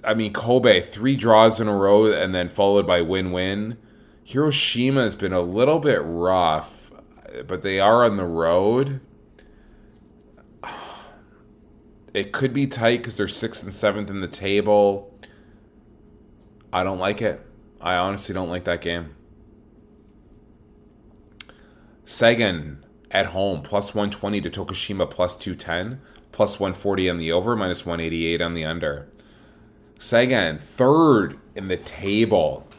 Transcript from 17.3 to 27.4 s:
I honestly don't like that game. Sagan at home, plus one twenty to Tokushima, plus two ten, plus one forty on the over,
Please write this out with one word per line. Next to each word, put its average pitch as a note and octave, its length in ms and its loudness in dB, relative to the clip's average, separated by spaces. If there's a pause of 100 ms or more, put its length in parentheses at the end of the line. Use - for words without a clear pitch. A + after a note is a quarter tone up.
I F2 160 0
honestly G2 360 -4
don't F2+ 160 -6
like F2+ 140 -8
that F2 180 -4
game. E2+ 280 -6 (3000)
Sagan F#2 800 0 (260)
at F#2+ 160 0
home, F#2 360 -4
plus G#2 300 -4
one G#2 160 -2
twenty G2+ 300 -6
to F2+ 100 -6
Tokushima, F#2 600 -6
plus F2+ 260 -4
two F2+ 200 -10
ten, F#2+ 440 -8 (320)
plus G#2 260 -2
one F#2+ 160 -2
forty F#2+ 360 -2
on F2 80 -4
the E2 160 -4
over, G#2 240 0